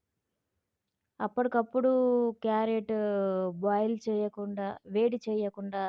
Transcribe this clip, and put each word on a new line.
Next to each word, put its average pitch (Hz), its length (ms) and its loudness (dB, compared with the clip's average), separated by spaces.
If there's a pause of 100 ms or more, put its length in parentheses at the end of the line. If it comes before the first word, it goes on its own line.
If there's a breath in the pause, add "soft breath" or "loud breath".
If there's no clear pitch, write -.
(1200)
అప్పటికప్పుడు 240 680 0 (520)
క్యారెట్ 220 520 0 (640)
బాయిల్ 208 420 0
చేయకుండా, 208 640 -4 (220)
వేడి 233 320 2
చేయకుండా 202 680 -4